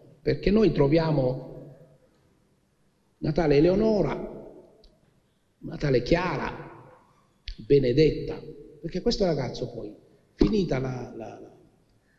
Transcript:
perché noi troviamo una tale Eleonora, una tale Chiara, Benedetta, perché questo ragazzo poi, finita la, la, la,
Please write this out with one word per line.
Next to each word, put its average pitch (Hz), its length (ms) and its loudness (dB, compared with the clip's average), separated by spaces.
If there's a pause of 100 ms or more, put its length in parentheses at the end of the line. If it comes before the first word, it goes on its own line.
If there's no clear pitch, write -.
(200)
perché 135 300 0
noi 202 220 4
troviamo 143 800 2 (1700)
una 151 140 -2
tale 147 240 4
Eleonora, 185 760 2 (1300)
una 156 160 -12
tale 135 260 0
Chiara, 170 680 -2 (840)
Benedetta, - 840 2 (400)
perché 180 200 -8
questo 226 240 0
ragazzo 135 460 -2
poi, 107 240 -12 (400)
finita 190 440 0
la, 123 380 -8
la, 110 240 -14
la, - 160 -20 (640)